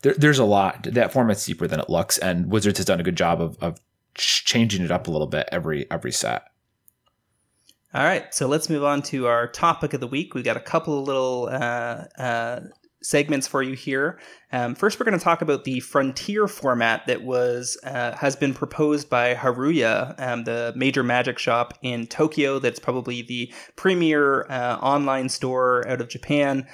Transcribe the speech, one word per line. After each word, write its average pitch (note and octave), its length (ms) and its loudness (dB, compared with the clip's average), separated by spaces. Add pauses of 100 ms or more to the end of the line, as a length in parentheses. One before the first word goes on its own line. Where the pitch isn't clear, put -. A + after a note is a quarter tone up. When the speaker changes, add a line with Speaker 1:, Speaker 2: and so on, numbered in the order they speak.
Speaker 1:
there, C3+ 160 4
there's D3 220 6
a A#2+ 60 6
lot. G2+ 380 4
That A#2 300 2
format's A2+ 320 2
deeper E2+ 220 -4
than D#2+ 120 -2
it - 120 -4
looks, E2+ 260 0
and F2 320 0
Wizards G2+ 300 2
has F#2 80 -2
done F#2 120 4
a F2 40 -2
good F2 140 0
job E2+ 220 2
of, E2 220 -2
of E2+ 180 -4 (360)
ch-, - 300 0
changing G#2 380 2
it E2 60 -2
up F2 180 0
a F2 40 -4
little D2+ 160 0
bit D2 240 -2
every, D2+ 400 -2
every B1 220 -6
set. - 320 -2 (1500)
Speaker 2:
All C3+ 100 0
right, E3+ 300 0
so C#3 140 -2
let's D3+ 220 0
move D3 140 0
on C#3+ 200 2
to C3 240 -2
our A#2+ 200 2
topic D#3+ 460 0
of C3 80 -4
the B2+ 60 -6
week. C3 260 -6
We've B2+ 100 -6
got A#2 140 0
a - 20 -6
couple D#3+ 400 -2
of C3+ 80 -4
little, B2+ 420 0
uh, A#2+ 540 -4 (180)
uh, A#2+ 380 -2 (420)
segments D3 460 0
for C3+ 160 0
you C3 120 -6
here. C#3+ 440 -4 (320)
Um, B2 240 -2
first, G#3 240 0
we're B3 60 0
gonna G3+ 140 2
talk E3+ 220 2
about D3+ 220 0
the C3 160 -2
Frontier D3 680 0
format A#2+ 600 0
that B2+ 160 -2
was, B2 640 -2
uh, B2 300 -4
has C#3 200 0
been C#3 180 0
proposed D3+ 560 -2
by B2 260 2
Haruya, B2+ 840 0
um, A#2+ 240 -4
the A#2 320 -4
major C3 260 2
magic B2 380 0
shop A#2+ 420 0
in A#2 260 -6
Tokyo. C#3+ 520 0
That's C#3 200 -2
probably B2 420 -4
the A#2+ 320 -6 (240)
premier, D#3 720 2
uh, B2 320 -2
online C3+ 480 2
store B2+ 580 0
out B2+ 140 -2
of A#2 80 -8
Japan, C#3 640 0